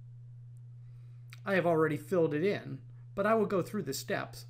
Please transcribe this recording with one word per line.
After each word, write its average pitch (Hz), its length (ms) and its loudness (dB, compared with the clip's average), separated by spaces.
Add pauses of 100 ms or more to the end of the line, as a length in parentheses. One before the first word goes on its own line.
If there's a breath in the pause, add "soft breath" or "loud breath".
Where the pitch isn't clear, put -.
(1500 loud breath)
I 196 80 2
have 170 100 6
already 160 320 4
filled 165 380 2
it 151 100 2
in, 139 360 -2 (340 loud breath)
but 196 100 0
I 214 80 4
will 214 140 4
go 185 160 2
through - 220 -6
the 135 100 -4
steps - 540 -6